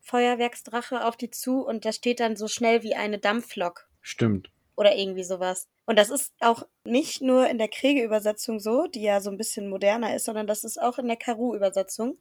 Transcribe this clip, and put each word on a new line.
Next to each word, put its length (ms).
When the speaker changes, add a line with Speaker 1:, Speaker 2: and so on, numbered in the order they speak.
Speaker 1:
Feuerwerksdrache 1040
auf 100
die 140
zu 340
und 220
da 60
steht 280
dann 160
so 120
schnell 340
wie 140
eine 240
Dampflok. 680
Speaker 2:
Stimmt. 480
Speaker 1:
Oder 200
irgendwie 280
sowas. 440
Und 140
das 100
ist 300
auch 240
nicht 380
nur 260
in 120
der 80
Kriege-Übersetzung 920
so, 280
die 160
ja 180
so 80
ein 80
bisschen 320
moderner 460
ist, 100
sondern 220
das 160
ist 180
auch 160
in 100
der 100
Karoo-Übersetzung. 1040